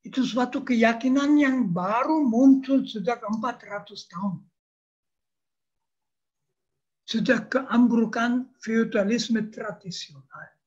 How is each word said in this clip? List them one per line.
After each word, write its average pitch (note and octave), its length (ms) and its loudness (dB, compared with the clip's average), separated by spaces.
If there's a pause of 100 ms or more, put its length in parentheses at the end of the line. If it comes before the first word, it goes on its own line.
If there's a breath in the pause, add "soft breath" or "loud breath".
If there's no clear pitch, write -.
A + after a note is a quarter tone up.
Itu B3 240 -4
suatu B3 400 -4
keyakinan B3+ 720 2
yang C4 360 2
baru A#3+ 520 0
muncul C4 640 4
sejak A#3 320 -6
empat A#3 480 -6
ratus G#3 400 -14
tahun. F3 320 -8 (2750)
Sejak A3+ 480 0
keambrukan A#3+ 960 2 (140)
feodalisme A3 880 0
tradisional. E3+ 960 -16 (200)